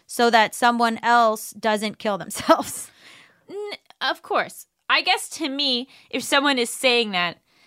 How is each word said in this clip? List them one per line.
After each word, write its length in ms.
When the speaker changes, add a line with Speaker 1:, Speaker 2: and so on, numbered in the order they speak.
Speaker 1:
so 240
that 240
someone 480
else 500
doesn't 460
kill 200
themselves. 720
<laughs> 280
Speaker 2:
N-, 80
of 220
course. 440
I 140
guess 280
to 180
me, 400
if 120
someone 360
is 120
saying 420
that, 260